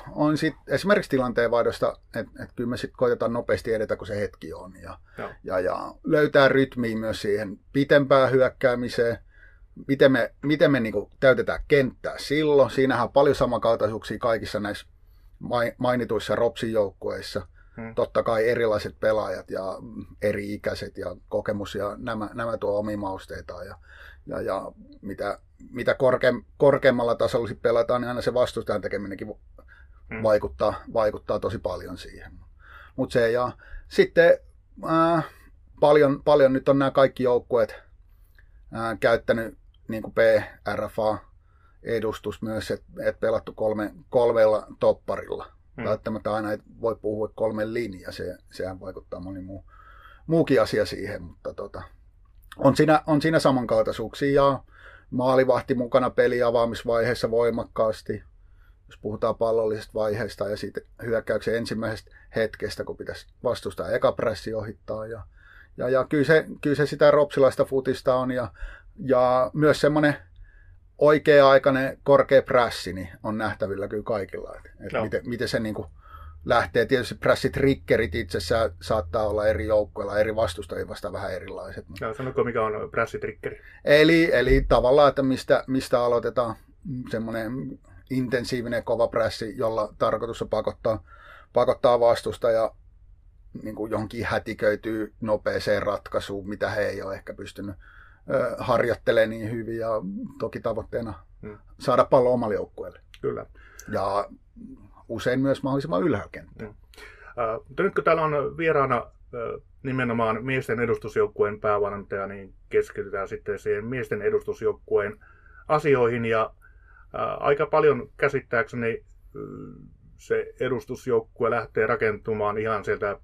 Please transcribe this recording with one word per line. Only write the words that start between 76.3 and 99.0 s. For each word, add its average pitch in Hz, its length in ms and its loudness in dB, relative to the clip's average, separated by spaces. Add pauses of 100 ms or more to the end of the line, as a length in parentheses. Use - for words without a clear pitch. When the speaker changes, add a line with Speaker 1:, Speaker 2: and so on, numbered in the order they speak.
Speaker 1:
lähtee. 117 420 2
Tietysti 123 280 -2
prässitriggerit 123 1000 0
itsessään 113 560 -2 (120)
saattaa 107 460 -2
olla 104 180 -2
eri 107 200 0
joukkueilla, 107 520 -2
eri 107 180 0
vastustajia 101 520 -4
vastaan 95 240 -10
vähän 95 200 -6
erilaiset. 92 520 -12 (160)
Speaker 2:
Joo, 110 140 -6
sanoko, 127 300 -4
mikä 117 180 -2
on 107 280 -4
prässitriggeri? - 720 -6 (240)
Speaker 1:
Eli, 160 480 6
eli 131 360 4
tavallaan, 135 400 6
että 135 140 0
mistä, 131 440 0
mistä 131 380 0
aloitetaan 117 520 0 (540)
semmoinen 117 680 -8 (320)
intensiivinen 120 720 -2
kova 113 240 0
prässi, 110 500 -4
jolla 110 400 -2
tarkoitus 113 440 -2
on - 60 -8
pakottaa, - 560 -2 (480)
pakottaa 120 480 2
vastustaja 113 760 0 (880)
niinku 107 240 -8
johonkin 107 380 -6
hätiköityy 107 960 -2
nopeeseen 104 640 -2
ratkaisuun, 101 640 -6
mitä 101 220 -4
he 104 100 -4
ei 98 220 -4
ole 95 120 -8
ehkä - 200 -12
pystynyt, 98 420 -14 (540)
ö, 123 280 -2
harjoittelemaan 117 720 2